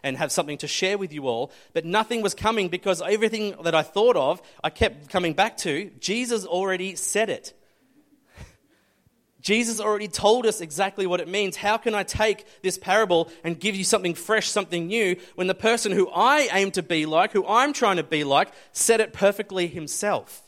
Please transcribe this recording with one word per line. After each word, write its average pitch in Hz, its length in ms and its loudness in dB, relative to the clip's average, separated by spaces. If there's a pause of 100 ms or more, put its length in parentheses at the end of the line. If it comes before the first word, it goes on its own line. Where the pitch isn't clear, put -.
and 131 140 -4
have 151 140 -2
something 147 280 -2
to 147 80 -8
share 190 300 -2
with 190 140 -6
you 147 160 -6
all. 120 240 -2 (220)
But 160 100 -2
nothing 220 380 0
was 202 120 -2
coming 214 360 0
because 180 320 -2
everything 214 600 -2
that 165 120 0
I 156 80 4
thought 220 320 2
of, 151 260 0 (220)
I 156 60 0
kept - 400 -2
coming 175 240 0
back 208 240 0
to, 175 420 -4
Jesus 226 460 -2
already 185 500 -4
said 208 340 -2
it. - 240 -8 (1900)
Jesus 226 380 0
already 208 300 -2
told 226 360 2
us 208 140 2
exactly 185 480 -2
what 175 140 0
it 156 60 -8
means. 196 280 -2
How 208 220 0
can 220 180 -2
I 196 80 -2
take 214 420 -2 (160)
this 185 160 -2
parable 185 520 2 (140)
and 165 160 -4
give 202 160 -2
you 190 100 -4
something 185 280 2
fresh, - 360 -2
something 170 380 -4
new, 196 280 0 (200)
when 185 120 -2
the 185 80 0
person 220 360 0
who 185 180 2
I 254 420 4
aim 196 200 2
to 180 120 -4
be 156 220 0
like, 165 260 2
who 196 160 0
I'm 254 240 4
trying 202 260 2
to 156 60 0
be 151 200 -2
like, 143 260 4 (240)
said 226 260 2
it 214 140 0
perfectly 196 540 0
himself? 151 800 -6